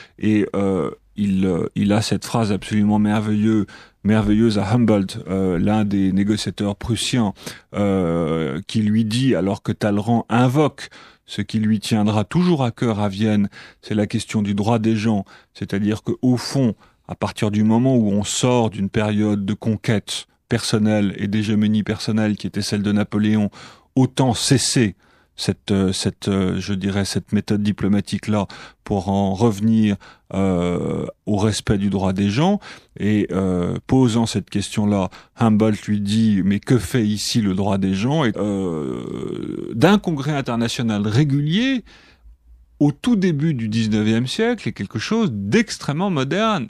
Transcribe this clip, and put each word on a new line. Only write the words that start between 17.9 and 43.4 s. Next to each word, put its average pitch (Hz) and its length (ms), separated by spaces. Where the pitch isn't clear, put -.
où 110 160
on 101 120
sort 123 460
d'une 98 200
période 104 560
de 104 80
conquête - 760
personnelle 107 720
et 104 100
d'hégémonie 107 560
personnelle 107 520
qui 98 120
était 101 160
celle 104 180
de 104 100
Napoléon, 104 600
autant 131 380
cesser 117 640
cette, - 360
euh, 95 220
cette, - 340
euh, 95 320
je 92 140
dirais, 98 320
cette - 260
méthode 104 320
diplomatique-là 101 800
pour 101 240
en 98 260
revenir, 107 640
euh, 87 720
au 107 120
respect 104 400
du 101 120
droit 98 220
des 101 180
gens. 165 300
Et, 104 320
euh, 90 460
posant 117 380
cette 104 240
question-là, 104 600
Humboldt 110 500
lui 104 140
dit, « 104 440
Mais 101 140
que 135 180
fait 110 300
ici 107 320
le 101 140
droit 101 240
des 95 160
gens ? » 131 320
Et, 107 100
euh, 82 1400
d'un 165 240
congrès 151 380
international 117 720
régulier, 151 800
au 147 140
tout 247 240
début 165 360